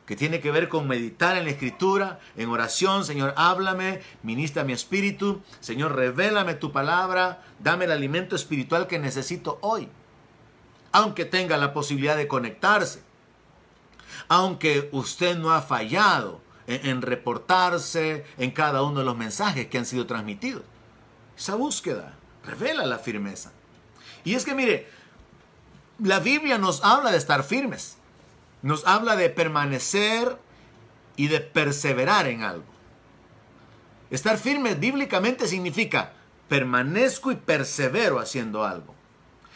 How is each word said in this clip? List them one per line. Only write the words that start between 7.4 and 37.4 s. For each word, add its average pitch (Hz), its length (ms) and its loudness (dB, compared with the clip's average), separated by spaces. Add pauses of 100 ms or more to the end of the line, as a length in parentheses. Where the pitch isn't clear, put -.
dame 175 260 0
el 165 80 2
alimento 151 420 -2
espiritual 165 520 -2
que 175 120 -4
necesito 143 600 -6
hoy". 208 300 -4 (1000)
Aunque 202 360 4
tenga 175 320 2
la 143 160 2
posibilidad 143 420 0
de 147 120 0
conectarse, 165 720 0 (1300)
aunque 156 600 2
usted 175 460 -2
no 160 160 2
ha 156 80 6
fallado 131 800 0 (260)
en, 131 200 -6
en 127 160 -2
reportarse 156 1200 0 (140)
en 127 140 -2
cada 143 300 2
uno 143 180 0
de 135 40 -2
los 123 120 -2
mensajes 123 500 -2
que - 100 -4
han 120 100 -2
sido 123 200 -4
transmitidos, 113 560 -6 (720)
esa 196 200 -6
búsqueda 131 580 -4 (280)
revela 240 440 -4
la 120 120 -2
firmeza. 101 540 -8 (720)
Y 202 120 -2
es 247 80 -2
que, 277 100 -4
mire, 240 340 0 (1120)
la 196 220 2
Biblia 269 380 2
nos 185 260 0
habla 247 260 6
de 175 60 6
estar 143 260 2
firmes, 247 540 -4 (680)
nos 147 240 -2
habla 220 300 4
de 175 140 4
permanecer 170 1080 0 (800)
y 143 100 2
de 151 140 2
perseverar 147 840 2
en 117 160 -4
algo. 87 220 -6 (1500)
Estar 208 280 0
firme 254 360 0
bíblicamente 247 760 0
significa 170 640 -2 (360)
permanezco 147 840 2
y 175 40 -4
persevero 147 840 0